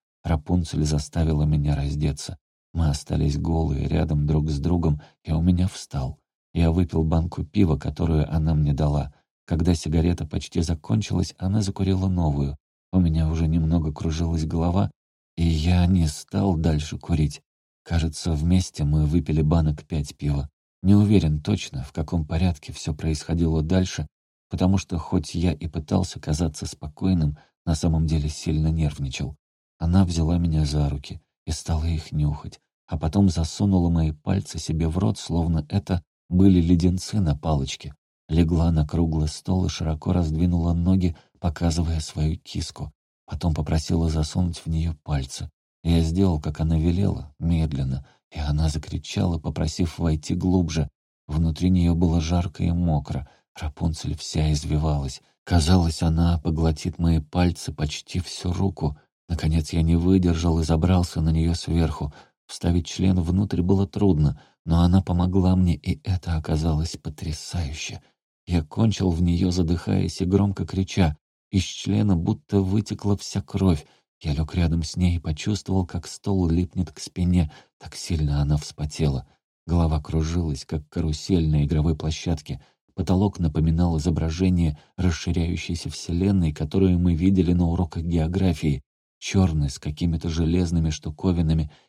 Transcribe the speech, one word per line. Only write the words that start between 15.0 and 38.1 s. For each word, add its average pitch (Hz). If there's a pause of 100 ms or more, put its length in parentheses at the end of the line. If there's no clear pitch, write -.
и 85
я 82
не 87
стал 98
дальше 80
курить. 78 (420)
Кажется, 82
вместе 85
мы 76
выпили 78
банок 76
пять 76
пива. 73 (340)
Не 98
уверен 92
точно, 82
в -
каком 80
порядке 82
все 78
происходило 80
дальше, 85 (420)
потому 95
что 92
хоть 80
я 82
и -
пытался 90
казаться 78
спокойным, 78 (280)
на 85
самом 80
деле 76
сильно 78
нервничал. 80 (420)
Она 87
взяла 85
меня 80
за 73
руки 69 (240)
и 80
стала 78
их 80
нюхать, 73 (280)
а 78
потом 95
засунула 87
мои 82
пальцы 95
себе 80
в 78
рот, 107
словно 82
это 95 (240)
были 92
леденцы 90
на 76
палочке. 73 (360)